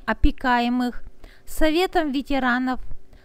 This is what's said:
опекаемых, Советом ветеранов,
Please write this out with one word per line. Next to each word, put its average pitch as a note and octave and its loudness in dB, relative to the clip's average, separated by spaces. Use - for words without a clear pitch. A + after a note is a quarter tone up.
опекаемых, B3 0
Советом D#4+ 2
ветеранов, B3+ 0